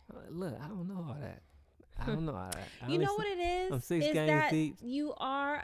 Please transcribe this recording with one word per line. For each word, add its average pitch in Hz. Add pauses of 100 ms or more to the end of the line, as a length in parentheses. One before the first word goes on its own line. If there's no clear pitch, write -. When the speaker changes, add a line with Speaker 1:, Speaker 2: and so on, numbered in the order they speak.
(120)
Speaker 1:
Uh, - (100)
look, 160
I 147
don't 180
know 190
all 151
that. - (560)
I -
don't 202
know 147
all 92
that. - (140)
I -
Speaker 2:
<laughs> -
You 277
Speaker 1:
only 359
Speaker 2:
know 403
Speaker 1:
s-, 415
Speaker 2:
what 427
it 392
is? 359
Speaker 1:
I'm 127
six 170
Speaker 2:
Is 311
Speaker 1:
games 156
Speaker 2:
that 156
Speaker 1:
deep. 156
Speaker 2:
you 269
are 277